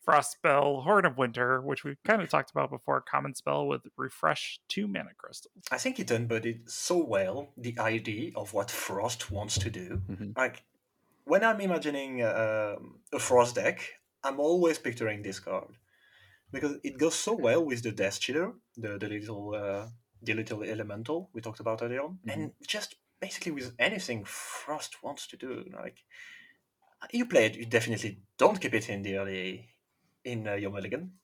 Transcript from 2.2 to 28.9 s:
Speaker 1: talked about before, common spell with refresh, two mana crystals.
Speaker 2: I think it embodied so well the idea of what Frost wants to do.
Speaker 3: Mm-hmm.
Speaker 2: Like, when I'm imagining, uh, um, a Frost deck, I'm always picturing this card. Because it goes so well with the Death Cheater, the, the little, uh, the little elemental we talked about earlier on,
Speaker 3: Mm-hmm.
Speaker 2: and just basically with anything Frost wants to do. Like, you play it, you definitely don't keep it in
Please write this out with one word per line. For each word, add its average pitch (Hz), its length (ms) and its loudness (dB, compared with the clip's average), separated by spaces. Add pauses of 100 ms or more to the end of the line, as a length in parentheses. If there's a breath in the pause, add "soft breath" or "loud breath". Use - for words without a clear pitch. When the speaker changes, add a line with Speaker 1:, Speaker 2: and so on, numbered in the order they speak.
Speaker 1:
talked 147 240 2
about 139 220 0
before, 135 300 0
common 139 340 0
spell 147 320 0
with 135 140 0 (160)
refresh, 143 720 0
two 208 200 -2
mana - 280 -4
crystals. - 560 -20
Speaker 2:
I 127 60 -2
think 254 220 -2
it 143 100 -4
embodied 117 580 -2
so - 300 0
well 113 580 0
the 120 220 -6
idea 110 580 0
of - 180 -8
what 101 180 0
Frost - 580 -4
wants 101 300 -2
to 92 100 0
do. 180 400 -6
Speaker 3:
Mm-hmm. 101 260 -6
Speaker 2:
Like, 127 280 0 (640)
when 180 180 4
I'm 220 180 4
imagining, 143 640 0
uh, 107 560 2
um, - 220 -18 (120)
a - 60 0
Frost 123 360 8
deck, 170 260 0 (420)
I'm 135 160 -2
always 165 400 6
picturing 113 420 -4
this 98 180 -8
card. - 380 -6 (720 soft breath)
Because 143 320 -2
it 135 140 -6
goes 160 180 4
so - 180 0
well 156 300 4
with 123 200 -2
the 113 80 -2
Death 98 280 0
Cheater, 170 340 -2 (220)
the, 107 220 -8
the 104 100 -4
little, 104 460 -6
uh, 101 340 -4 (360)
the 110 100 0
little 110 300 -4
elemental 110 680 -6
we 113 80 -10
talked 110 180 -10
about 113 240 -2
earlier 120 180 -4
on, 170 240 -8
Speaker 3:
Mm-hmm. 113 40 -6 (120)
Speaker 2:
and 123 100 -6 (140)
just - 300 -6 (260)
basically 185 300 -6
with 127 260 -8
anything 127 480 0
Frost - 800 -8
wants - 240 -8
to - 100 -18
do. - 360 -8
Like, - 240 -10 (1120 loud breath)
you 240 140 0
play 135 220 6
it, 113 100 0
you 117 80 -8
definitely 113 560 0 (160)
don't 196 220 6
keep 127 140 -4
it 113 160 0
in 101 140 -4